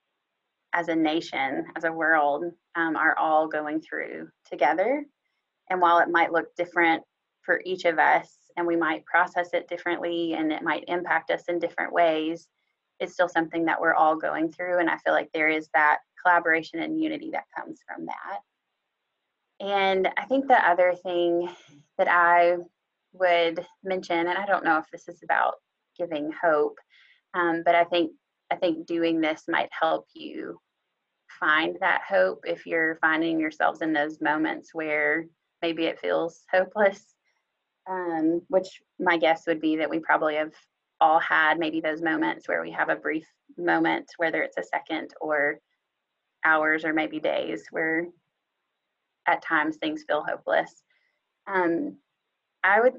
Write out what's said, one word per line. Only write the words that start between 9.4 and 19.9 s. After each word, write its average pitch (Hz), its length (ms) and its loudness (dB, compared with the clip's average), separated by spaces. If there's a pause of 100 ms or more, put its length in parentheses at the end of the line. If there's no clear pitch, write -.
it 170 140 -4
differently, 170 680 -4
and 156 180 -2
it - 120 -6
might 156 240 -2
impact 175 420 -2
us 165 180 -2
in 175 120 -2
different 170 340 -4
ways, 160 540 2 (520)
it's 175 140 -8
still 175 160 2
something 165 360 -2
that 160 160 0
we're 165 140 2
all 160 200 4
going 156 360 -4
through. 180 280 -2
And 165 100 2
I 156 80 -2
feel 160 160 0
like 156 200 0
there 156 160 2
is 156 240 -2
that 151 260 4 (240)
collaboration 165 560 2
and 156 220 -4
unity 156 300 -6
that - 140 -6 (120)
comes - 300 -12
from - 180 -12
that. - 340 -12 (1200)
And 190 580 0